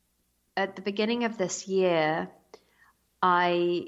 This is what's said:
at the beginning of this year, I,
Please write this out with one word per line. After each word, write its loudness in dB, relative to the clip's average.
at -4
the -16
beginning -2
of -4
this -4
year, 2
I, 2